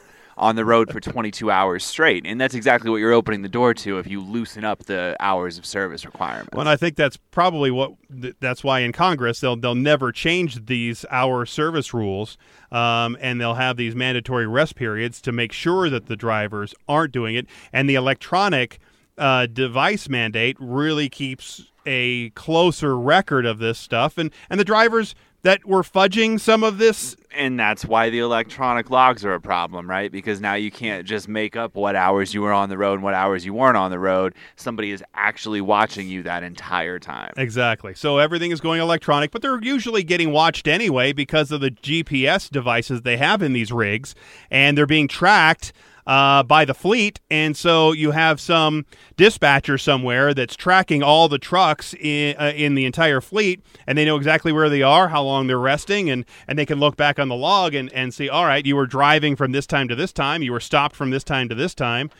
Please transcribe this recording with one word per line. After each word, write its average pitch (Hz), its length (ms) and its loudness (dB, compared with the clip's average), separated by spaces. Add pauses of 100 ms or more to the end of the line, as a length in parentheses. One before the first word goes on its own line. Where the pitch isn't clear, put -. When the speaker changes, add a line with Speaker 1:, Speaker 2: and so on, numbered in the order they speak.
Speaker 1:
<laughs> - 360 -20
on 110 180 2
the 113 100 -2
road 113 260 4
for 110 80 -8
twenty-two 110 520 -6
hours 92 320 2
straight. 127 420 0
And 110 140 -8
that's 131 160 -2
exactly 117 340 2
what 113 80 0
you're 110 160 2
opening 110 280 2
the 98 80 -10
door 120 260 2
to 98 220 -6
if 90 100 -8
you 98 140 -10
loosen 107 420 -10
up 107 220 -6
the 90 340 -6
hours 90 380 -2
of 87 80 -20
service 95 400 -8
requirements. 57 480 -10
Speaker 2:
Well, 127 80 -6
and 156 80 -2
I 151 80 4
think 170 180 -4
that's 143 220 -2 (140)
probably 165 400 0
what, 135 220 -4 (280)
th-, 127 180 -10
that's 127 240 -6
why 135 180 0
in 120 120 -2
Congress 135 460 0
they'll, 123 180 -2
they'll 120 180 -2
never 135 380 2
change 160 520 -2
these 117 440 -4
hour 127 360 0
service 156 480 -4
rules, 104 440 -4 (340)
um, 117 500 0
and 123 180 -4
they'll 117 160 -2
have 127 220 -2
these 117 180 -4
mandatory 123 520 -2
rest 135 280 -2
periods 117 460 -6
to 127 120 -6
make 117 180 -4
sure 180 380 -2
that 123 180 -4
the 113 80 -8
drivers 104 580 -4 (140)
aren't 147 260 0
doing 113 220 -4
it. 123 120 -6 (260)
And 135 160 0
the 135 60 2
electronic, 135 840 0 (380)
uh, 131 280 2
device 131 640 -2
mandate 117 520 -2
really 143 500 -2
keeps - 600 -14 (180)
a 123 460 -2
closer 160 640 0
record 135 480 2
of 110 140 -2
this 113 180 -2
stuff. 123 400 -2
And, 160 140 -4 (180)
and 185 100 -2
the 202 60 2
drivers 220 500 0 (260)
that 190 240 2
were 190 180 2
fudging 214 540 2
some 220 280 2
of 208 140 -2
this. 220 360 0 (160)
Speaker 1:
And 135 260 -2
that's 107 280 0
why 113 240 2
the 117 100 -2
electronic 120 680 -2
logs 127 340 4
are 98 100 -2
a 87 60 -4
problem, 87 500 -6
right? 98 220 -4
Because 98 300 -6
now 101 140 -2
you 104 140 -4
can't 101 380 -8
just 104 220 -6
make 107 260 -6
up 117 200 -8
what 101 200 -2
hours 95 380 2
you 104 80 -2
were 104 100 0
on 101 160 2
the 95 100 -8
road 98 180 0
and 95 80 -6
what 98 100 -2
hours 95 320 -2
you 98 80 -8
weren't 120 240 4
on 95 120 2
the 90 100 -6
road. 92 360 0 (220)
Somebody 107 340 -8
is 95 100 -10 (120)
actually 107 480 -4
watching 101 480 0
you 92 140 -8
that 87 200 -6
entire 87 560 -6
time. 53 380 -14
Speaker 2:
Exactly. 117 560 -4
So 143 240 -2
everything 165 340 0
is 156 80 -6
going 165 220 -2
electronic, 156 500 0
but 233 100 -10
they're 254 220 -2
usually 226 400 -2
getting 165 300 0
watched 160 340 2
anyway 147 460 2
because 147 400 0
of 143 80 -4
the 135 100 0
G 151 320 -4
P 135 240 0
S 180 220 0
devices 120 540 -2
they 123 120 0
have 180 260 2
in 139 120 0
these 117 180 -2
rigs, 117 440 -2 (360)
and 143 260 4
they're 147 80 6
being 151 220 2
tracked, 170 640 4 (360)
uh, 139 340 4
by 147 240 6
the 131 80 -2
fleet, 208 460 0 (100)
and 156 260 0
so 160 360 4
you 156 180 0
have 160 320 2
some 156 420 2 (320)
dispatcher 143 640 4
somewhere 135 560 2
that's 127 220 -4
tracking 180 480 2
all 156 260 6
the 143 80 -2
trucks 175 640 0
in, 147 400 -2
uh, 147 160 0
in 147 180 0
the 135 120 0
entire 139 360 2
fleet, 190 400 -2 (240)
and 135 100 -2
they 151 100 4
know 156 100 2
exactly 156 360 0
where 151 180 4
they 143 120 2
are, 156 280 6
how 151 120 0
long 135 240 -2
they're 127 140 0
resting, 147 500 0
and, 123 160 -4 (220)
and 135 100 -4
they 147 80 0
can 143 140 -4
look 143 180 2
back 147 220 2
on 139 80 0
the 123 80 -4
log 165 400 0
and, 131 180 -6
and 127 180 -4
see, 143 160 -6
all 156 180 2
right, 143 200 4
you 139 100 4
were 139 120 2
driving 143 480 4
from 135 160 -2
this 135 160 -2
time 139 200 0
to 120 60 -4
this 156 180 -4
time, 156 300 -4
you 123 100 -4
were 120 80 -4
stopped 143 360 0
from 131 160 -4
this 135 120 -4
time 131 240 -2
to 113 60 -6
this 147 220 -6
time, 127 340 -4 (100)